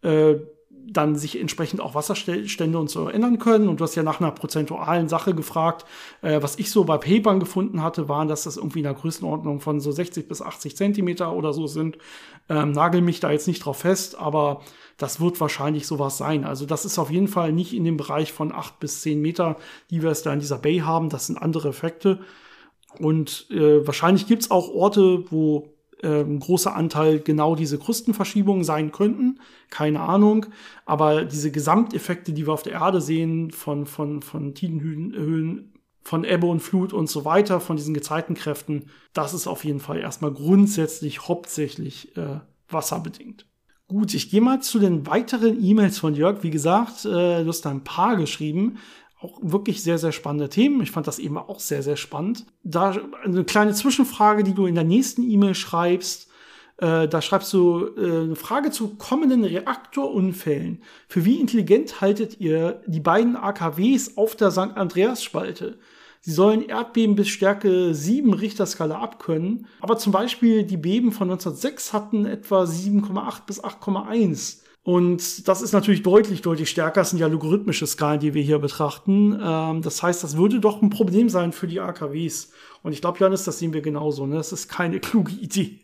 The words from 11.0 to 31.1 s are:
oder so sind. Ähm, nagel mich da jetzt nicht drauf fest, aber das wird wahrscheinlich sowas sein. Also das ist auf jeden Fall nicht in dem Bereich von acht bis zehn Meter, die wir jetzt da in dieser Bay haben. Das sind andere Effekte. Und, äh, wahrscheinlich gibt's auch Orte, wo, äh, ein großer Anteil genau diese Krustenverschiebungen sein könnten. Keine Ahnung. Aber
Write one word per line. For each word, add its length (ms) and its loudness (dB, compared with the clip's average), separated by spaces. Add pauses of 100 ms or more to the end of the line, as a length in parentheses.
oder 200 -2
so 140 -4
sind. 300 -4 (520)
Ähm, 220 0
nagel 300 4
mich 180 2
da 120 -2
jetzt 160 0
nicht 160 -2
drauf 160 -6
fest, 380 -2
aber 440 0 (360)
das 240 -6
wird 180 0
wahrscheinlich 460 -2
sowas 320 -4
sein. 260 -2
Also 220 -6
das 200 -4
ist 120 -4
auf 140 -2
jeden 160 2
Fall 260 0
nicht 200 -2
in 100 -2
dem 140 0
Bereich 360 -4
von 180 -6
acht 280 -12
bis 220 -8
zehn 200 -2
Meter, 360 0 (340)
die 100 -2
wir 80 2
jetzt 160 -2
da 80 -2
in 60 0
dieser 180 -4
Bay 220 0
haben. 300 0
Das 180 -8
sind 100 -6
andere 320 -2
Effekte. 500 -2 (800)
Und, 540 -2
äh, 340 6
wahrscheinlich 400 2
gibt's 240 2
auch 240 2
Orte, 560 4
wo, 460 0 (260)
äh, 200 2
ein 180 -2
großer 360 0
Anteil 440 2
genau 360 2
diese 220 -2
Krustenverschiebungen 880 0
sein 280 0
könnten. 480 0 (300)
Keine 300 0
Ahnung. 480 4 (380)
Aber 380 4